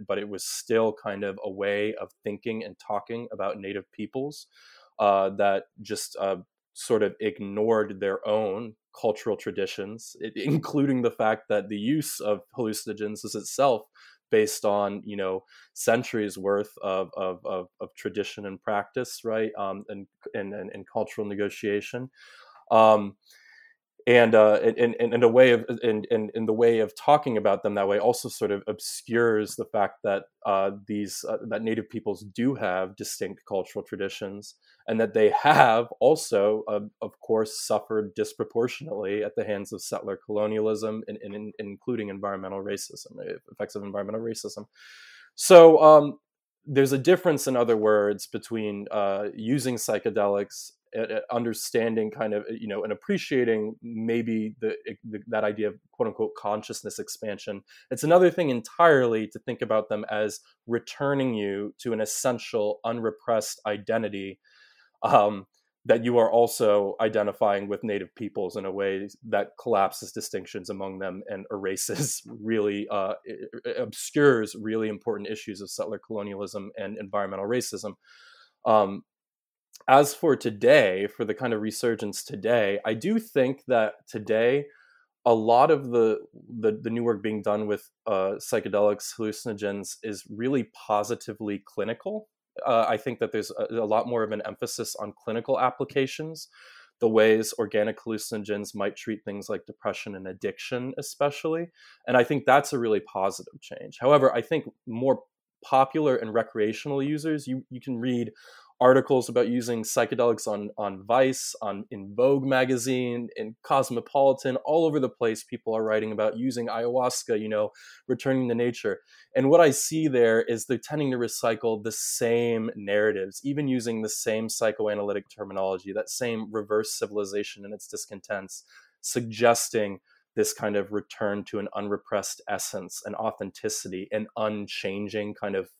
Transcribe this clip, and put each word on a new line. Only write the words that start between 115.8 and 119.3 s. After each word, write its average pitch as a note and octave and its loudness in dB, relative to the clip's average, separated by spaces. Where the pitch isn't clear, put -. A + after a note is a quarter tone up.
writing G#2+ 0
about G#2+ -2
using A#2+ -4
ayahuasca, A#2+ -2
you G#2+ -6
know, G#2+ 0
returning B2+ 0
to A#2 0
nature. A#2+ -2